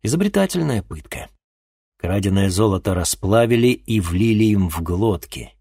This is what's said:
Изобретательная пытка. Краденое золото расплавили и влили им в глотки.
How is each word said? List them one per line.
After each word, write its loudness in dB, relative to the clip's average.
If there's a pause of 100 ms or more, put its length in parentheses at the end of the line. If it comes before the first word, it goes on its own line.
Изобретательная -2
пытка. -14 (760)
Краденое 0
золото 0
расплавили 2
и 0
влили 2
им 4
в -6
глотки. -4